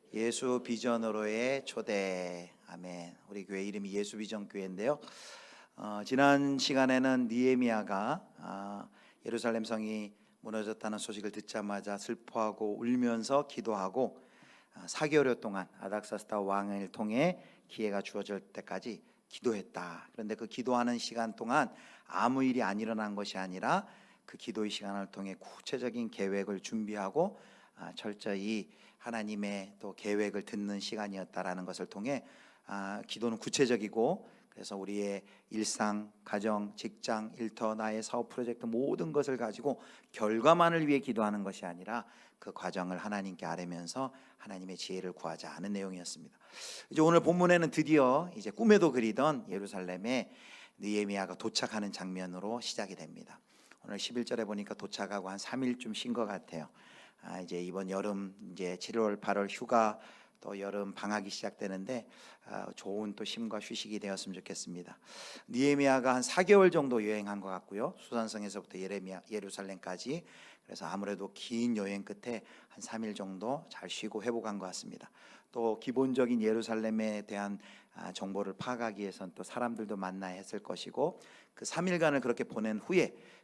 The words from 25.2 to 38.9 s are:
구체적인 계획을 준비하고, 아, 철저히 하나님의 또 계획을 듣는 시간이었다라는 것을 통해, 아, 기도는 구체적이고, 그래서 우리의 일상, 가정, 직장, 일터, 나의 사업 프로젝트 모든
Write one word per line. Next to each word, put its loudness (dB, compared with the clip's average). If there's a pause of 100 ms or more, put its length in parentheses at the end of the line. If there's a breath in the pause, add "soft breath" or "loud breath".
구체적인 -4
계획을 0
준비하고, 0 (380 loud breath)
아, -12
철저히 -2 (300 loud breath)
하나님의 -4
또 -8
계획을 0
듣는 -4
시간이었다라는 -4
것을 -6
통해, -4 (400 loud breath)
아, -6
기도는 -2
구체적이고, 2 (220 loud breath)
그래서 -10
우리의 -2 (240 loud breath)
일상, 0 (120)
가정, 0
직장, -4
일터, -2
나의 -2
사업 -2
프로젝트 -4
모든 0